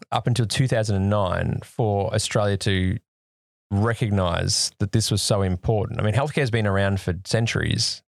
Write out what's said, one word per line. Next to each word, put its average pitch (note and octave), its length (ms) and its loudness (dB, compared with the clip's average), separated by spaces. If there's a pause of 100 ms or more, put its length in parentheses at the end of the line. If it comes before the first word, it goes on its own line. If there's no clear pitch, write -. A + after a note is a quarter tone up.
(100)
up A#2+ 160 -4
until A#2+ 200 2
two C3 200 0
thousand G#2+ 300 0
and F#2+ 120 2
nine F2 540 0
for G2+ 500 -2
Australia G#2 440 0
to F#2+ 420 0 (720)
recognise G2+ 1080 0
that G2 140 -2
this A2 180 0
was G#2 120 0
so G2+ 200 2
important? F#2+ 580 0
I - 20 0
mean, G#2 120 0
healthcare's C#3+ 360 0
been A2 160 2
around G2 340 2
for F2+ 140 -2 (100)
centuries, A2+ 840 0